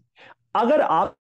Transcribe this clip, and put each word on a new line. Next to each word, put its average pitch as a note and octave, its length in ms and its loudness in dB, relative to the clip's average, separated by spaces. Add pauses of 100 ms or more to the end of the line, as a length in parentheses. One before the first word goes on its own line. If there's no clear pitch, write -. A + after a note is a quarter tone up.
(540)
अगर A#3 260 0
आप, E3+ 360 -2 (100)